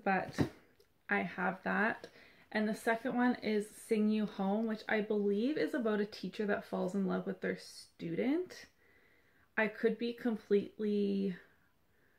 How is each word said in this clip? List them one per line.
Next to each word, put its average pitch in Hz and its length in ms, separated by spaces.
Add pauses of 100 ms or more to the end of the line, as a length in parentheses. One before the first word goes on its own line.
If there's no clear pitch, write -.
but - 340 (720)
I 202 100
have 185 460
that. 196 420 (460)
And 214 120
the 220 80
second 226 400
one 247 300
is 208 220 (240)
Sing 214 180
You 214 180
Home, 202 420
which 214 200
I 214 140
believe 208 560
is 302 160
about 220 260
a 208 60
teacher 208 400
that 202 180
falls 185 320
in 196 120
love 185 200
with 190 140
their 185 160
student. 233 1120 (880)
I 220 100
could 214 300
be 233 160
completely 202 1200 (840)